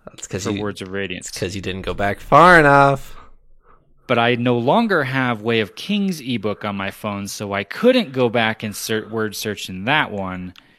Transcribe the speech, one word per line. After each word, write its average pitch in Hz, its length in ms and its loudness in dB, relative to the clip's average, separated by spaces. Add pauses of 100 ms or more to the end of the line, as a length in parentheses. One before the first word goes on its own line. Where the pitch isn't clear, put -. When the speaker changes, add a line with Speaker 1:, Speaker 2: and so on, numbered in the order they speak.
Speaker 1:
That's - 200 -16
'cause 95 180 -8
Speaker 2:
for 113 80 -2
Speaker 1:
you, 101 100 -4
Speaker 2:
Words 101 200 -6
of 95 60 -10
Radiance. 92 400 -8
Speaker 1:
it's - 100 -12
'cause 95 160 -6
you 98 80 -8
didn't 92 200 -6
go 90 120 -6
back 101 260 -2
far 170 380 8
enough. 139 560 6 (960)
Speaker 2:
But 117 100 2
I 120 180 2
no 120 220 2
longer 170 460 2
have 127 380 -2
Way 113 180 0
of 101 140 -4
Kings 196 460 -4
ebook 110 440 -4
on 101 120 -4
my 98 140 -6
phone, 101 380 -8
so 101 240 -8
I 98 100 -4
couldn't 226 500 0
go 127 180 2
back 110 320 0
and 107 120 -6
ser-, - 340 -6
word 107 280 -4
search - 320 -8
in 92 160 -10
that 139 260 0
one. 92 440 -8 (240)